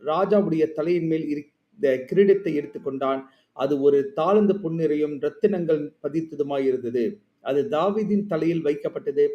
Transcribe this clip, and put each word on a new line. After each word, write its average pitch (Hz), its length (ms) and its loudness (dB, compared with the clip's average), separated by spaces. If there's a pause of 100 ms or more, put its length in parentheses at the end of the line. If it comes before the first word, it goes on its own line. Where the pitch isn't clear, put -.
ராஜாவுடைய 160 720 0
தலையின் 165 340 -2
மேல் 160 220 -2
இருந்த 139 840 -4
கிரீடத்தை 190 420 4
எடுத்துக்கொண்டான். 135 680 -4 (300)
அது 139 280 0
ஒரு 139 360 4
தாலந்து 190 440 4
பொன்னிறையும் 151 600 -2
ரத்தினங்கள் 156 840 0
பதித்ததுமாய் 143 600 -4
இருந்தது. 120 560 -2 (200)
அது 139 220 0
தாவீதின் 202 640 0
தலையில் 165 380 -2
வைக்கப்பட்டது. 143 720 0